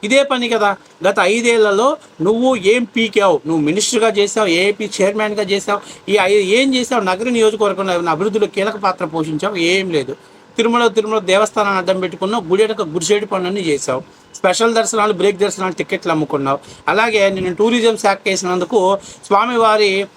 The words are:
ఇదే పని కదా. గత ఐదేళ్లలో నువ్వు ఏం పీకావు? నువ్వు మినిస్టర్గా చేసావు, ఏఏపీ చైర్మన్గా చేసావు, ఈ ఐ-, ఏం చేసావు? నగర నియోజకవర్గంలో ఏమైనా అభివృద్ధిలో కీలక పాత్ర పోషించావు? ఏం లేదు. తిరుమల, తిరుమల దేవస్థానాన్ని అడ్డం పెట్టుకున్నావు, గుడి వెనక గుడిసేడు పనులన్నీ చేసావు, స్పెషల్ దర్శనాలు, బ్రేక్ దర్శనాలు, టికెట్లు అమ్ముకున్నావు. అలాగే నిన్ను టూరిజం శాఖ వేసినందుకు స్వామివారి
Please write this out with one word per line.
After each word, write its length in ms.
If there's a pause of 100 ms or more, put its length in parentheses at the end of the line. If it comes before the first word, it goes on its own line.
ఇదే 200
పని 260
కదా. 260 (320)
గత 140
ఐదేళ్లలో 760 (240)
నువ్వు 340
ఏం 280
పీకావు? 640
నువ్వు 160
మినిస్టర్గా 440
చేసావు, 400
ఏఏపీ 420 (120)
చైర్మన్గా 420
చేసావు, 680
ఈ 100
ఐ-, 240
ఏం 300
చేసావు? 260
నగర 280
నియోజకవర్గంలో 640
ఏమైనా 180
అభివృద్ధిలో 360
కీలక 300
పాత్ర 280
పోషించావు? 500
ఏం 360
లేదు. 240 (420)
తిరుమల, 300
తిరుమల 320
దేవస్థానాన్ని 600
అడ్డం 200
పెట్టుకున్నావు, 440
గుడి 200
వెనక 180
గుడిసేడు 440
పనులన్నీ 360
చేసావు, 400 (340)
స్పెషల్ 380
దర్శనాలు, 400
బ్రేక్ 240
దర్శనాలు, 360
టికెట్లు 380
అమ్ముకున్నావు. 480 (280)
అలాగే 420
నిన్ను 260
టూరిజం 420
శాఖ 280
వేసినందుకు 720 (280)
స్వామివారి 920